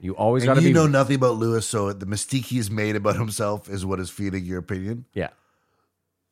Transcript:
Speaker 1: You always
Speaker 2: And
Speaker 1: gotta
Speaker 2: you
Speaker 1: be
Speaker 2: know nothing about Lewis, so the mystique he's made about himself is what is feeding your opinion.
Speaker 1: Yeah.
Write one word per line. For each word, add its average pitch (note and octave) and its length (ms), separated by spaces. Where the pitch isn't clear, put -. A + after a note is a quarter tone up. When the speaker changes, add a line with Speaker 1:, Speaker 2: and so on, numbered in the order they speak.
Speaker 1:
You F#2 140
always A#2 280
Speaker 2:
And B2 60
Speaker 1:
gotta C#3 120
Speaker 2:
you - 80
Speaker 1:
be C3 40
Speaker 2:
know D#3+ 140
nothing C#3 280
about D3 220
Lewis, A2+ 300
so G2+ 260
the G2 140
mystique A2 380
he's A#2+ 240
made G#2+ 260
about G2+ 200
himself G#2 540
is G2 160
what F#2+ 140
is F2+ 100
feeding F#2+ 360
your F2+ 140
opinion. G2+ 540
Speaker 1:
Yeah. F#2 160